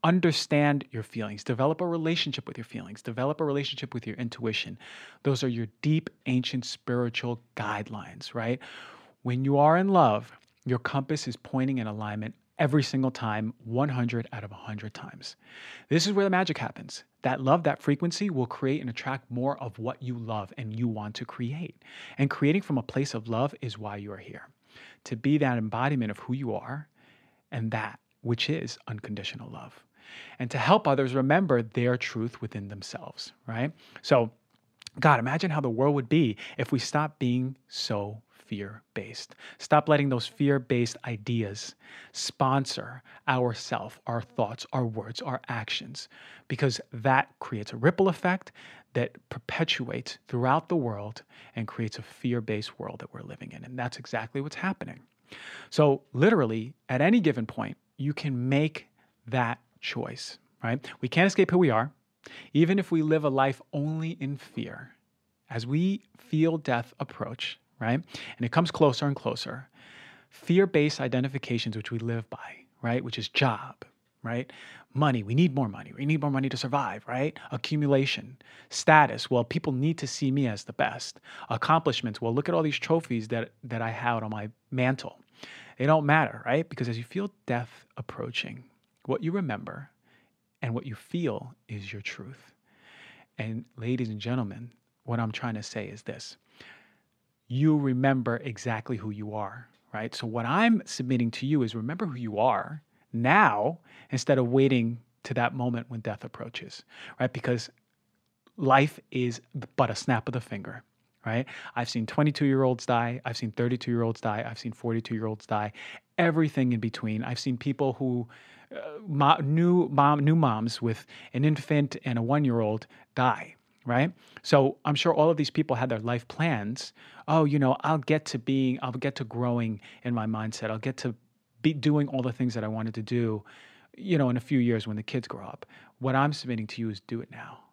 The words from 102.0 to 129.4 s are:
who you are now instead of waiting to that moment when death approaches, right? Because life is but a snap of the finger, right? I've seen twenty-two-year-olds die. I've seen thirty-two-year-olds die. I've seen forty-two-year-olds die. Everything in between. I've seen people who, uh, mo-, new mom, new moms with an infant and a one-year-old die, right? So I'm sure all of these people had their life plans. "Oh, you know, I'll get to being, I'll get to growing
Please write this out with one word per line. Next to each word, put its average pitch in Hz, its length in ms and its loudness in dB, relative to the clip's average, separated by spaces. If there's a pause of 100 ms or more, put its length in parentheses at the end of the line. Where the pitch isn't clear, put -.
who 139 100 -6
you 110 220 -6
are 123 440 0 (300)
now 127 680 4 (320)
instead 135 280 2
of 123 100 2
waiting 123 500 4 (260)
to 127 100 -6
that 120 200 0
moment 120 340 -4
when 117 120 -8
death 104 240 -8
approaches, - 600 -14 (340)
right? 127 140 0
Because 123 380 -2 (840)
life 139 440 6 (100)
is 123 300 -2 (360)
but 120 140 4
a 107 40 -4
snap - 340 0
of 120 60 -6
the 123 60 -2
finger, 104 420 -10 (420)
right? 117 220 -2 (280)
I've 120 140 -4
seen 113 180 -2
twenty-two-year-olds 135 800 2
die. 120 380 0
I've 120 120 -6
seen 110 160 -4
thirty-two-year-olds 120 680 0
die. 110 280 -2
I've 113 100 -12
seen 117 140 -8
forty-two-year-olds 113 720 -4
die. 107 260 -2 (460)
Everything 151 540 2
in 113 80 0
between. 110 420 -4
I've 120 160 -6
seen 127 180 -2
people 135 380 -2
who, 123 340 -2 (460)
uh, - 40 -10 (280)
mo-, 147 360 4
new 170 460 4
mom, 143 320 6
new 151 160 6
moms 113 460 2
with 113 240 -2 (260)
an 131 120 0
infant 147 600 2
and 120 140 0
a 117 40 0
one-year-old 117 640 2 (280)
die, 127 400 0 (320)
right? 131 260 2 (300)
So 139 420 6
I'm 147 100 2
sure 160 200 4
all 151 160 6
of 160 60 4
these 147 140 0
people 147 260 0
had 127 120 0
their 117 120 -2
life 117 280 -4
plans. 127 640 -2 (340)
"Oh, 156 180 6
you 147 140 2
know, 135 240 4
I'll 156 160 2
get 151 280 0
to - 120 -6
being, 131 440 0
I'll 127 100 -6
get 131 240 -4
to 131 80 -6
growing 117 560 -2 (220)